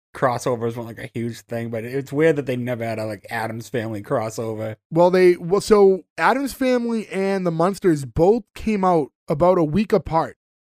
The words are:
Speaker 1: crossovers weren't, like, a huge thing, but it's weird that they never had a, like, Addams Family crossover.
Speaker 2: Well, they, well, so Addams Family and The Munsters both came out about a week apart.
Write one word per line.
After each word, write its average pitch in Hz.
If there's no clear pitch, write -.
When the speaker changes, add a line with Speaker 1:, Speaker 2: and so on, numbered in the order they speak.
Speaker 1:
crossovers 117
weren't, 120
like, 113
a 120
huge 117
thing, 117
but 113
it's 131
weird 156
that 139
they 131
never 120
had 113
a, 110
like, 107
Addams 113
Family 110
crossover. 110
Speaker 2:
Well, 175
they, 180
well, 175
so 196
Addams 233
Family 240
and 190
The 175
Munsters 165
both 180
came 208
out 170
about 175
a 165
week 160
apart. 156